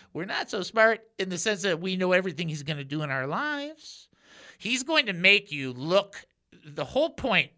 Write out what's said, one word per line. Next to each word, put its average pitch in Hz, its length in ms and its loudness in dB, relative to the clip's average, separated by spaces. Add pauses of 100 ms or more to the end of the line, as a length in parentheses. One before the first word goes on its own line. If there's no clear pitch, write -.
(120)
we're 156 120 -6
not 339 260 -6
so 208 120 -4
smart 220 400 4 (160)
in 190 100 -2
the 180 100 -4
sense 185 240 -2
that 175 180 2
we 185 160 -2
know 185 160 2
everything 175 360 2
he's 147 140 -6
gonna 143 220 -6
do 147 180 -4
in 143 80 -4
our 135 160 -2
lives. 294 840 -8 (500)
He's 247 240 -2
going 294 240 2
to 202 60 -2
make 196 400 4
you 135 200 -4
look 165 540 -2 (380)
the 147 200 -8
whole 294 260 0
point 185 480 0